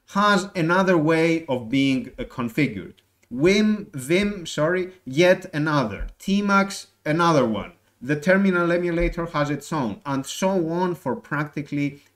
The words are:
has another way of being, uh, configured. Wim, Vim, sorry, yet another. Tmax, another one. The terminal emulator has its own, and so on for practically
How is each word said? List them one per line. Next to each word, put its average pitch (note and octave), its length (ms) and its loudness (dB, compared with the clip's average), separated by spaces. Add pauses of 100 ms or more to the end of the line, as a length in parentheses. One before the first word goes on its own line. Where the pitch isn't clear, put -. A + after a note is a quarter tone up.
has G3+ 480 2
another F3+ 420 2
way E3 500 2
of B2 220 -4
being, C3+ 500 0
uh, B2 40 -8
configured. A#2 720 -4 (380)
Wim, G3 600 2
Vim, F3 520 -2
sorry, F3 460 -2 (140)
yet F3+ 480 2
another. D3 540 -2 (120)
Tmax, G3 680 0 (180)
another D#3 400 4
one. G2 280 -4 (280)
The D3 180 -4
terminal F3+ 520 2
emulator E3+ 540 -2
has D3 240 -2
its D3 240 -6
own, A#2+ 320 -4
and C3+ 200 -4
so F#3+ 440 -2
on F3+ 260 -2
for B2 200 -6
practically C#3+ 880 -6 (120)